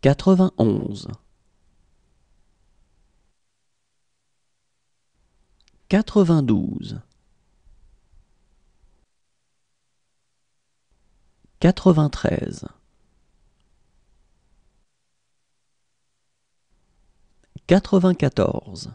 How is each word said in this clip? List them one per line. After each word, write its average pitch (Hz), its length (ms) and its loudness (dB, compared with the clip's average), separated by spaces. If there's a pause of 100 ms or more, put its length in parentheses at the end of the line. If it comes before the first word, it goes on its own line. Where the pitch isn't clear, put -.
Quatre-vingt-onze. 139 1080 0 (4000)
Quatre-vingt-douze. 165 1120 0 (4000)
Quatre-vingt-treize. - 1040 0 (4000)
Quatre-vingt-quatorze. 175 1300 0